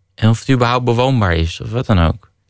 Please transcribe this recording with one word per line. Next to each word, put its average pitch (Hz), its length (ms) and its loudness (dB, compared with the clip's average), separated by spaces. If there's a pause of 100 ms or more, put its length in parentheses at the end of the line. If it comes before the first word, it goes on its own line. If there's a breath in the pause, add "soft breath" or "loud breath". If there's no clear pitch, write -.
(160)
En 113 140 2
of 113 100 2
het - 100 -14
überhaupt 123 360 0
bewoonbaar 123 500 0
is, 82 260 -4
of 117 80 -10
wat 117 160 -6
dan 101 140 0
ook. - 320 -2 (180)